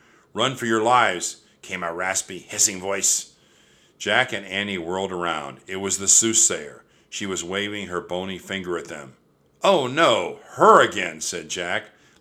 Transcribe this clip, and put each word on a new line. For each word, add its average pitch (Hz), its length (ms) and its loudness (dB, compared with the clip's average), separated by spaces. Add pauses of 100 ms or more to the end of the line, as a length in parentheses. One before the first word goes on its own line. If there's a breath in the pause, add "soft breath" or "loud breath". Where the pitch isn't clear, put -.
(320 soft breath)
Run 123 220 0
for 123 120 -6
your 113 160 2
lives," 110 560 2 (240 soft breath)
came 92 200 -8
a 85 100 -4
raspy, 92 460 -4
hissing 92 420 -2
voice. 98 520 -2 (640 soft breath)
Jack 113 340 0
and 101 140 -8
Annie 98 320 -4
whirled 92 340 -4
around. 78 540 -4
It 95 100 -10
was 95 220 -2
the 98 100 -2
soothsayer. 90 760 2 (260 soft breath)
She - 160 -8
was 92 180 -4
waving 101 440 -4
her 87 120 -4
bony 90 380 -6
finger 90 400 -6
at 78 80 -10
them. 71 300 -14 (460)
"Oh, 165 260 4
no, 123 500 2 (140)
her 180 280 8
again," 95 400 0
said 82 300 -8
Jack. 90 400 -4 (300 soft breath)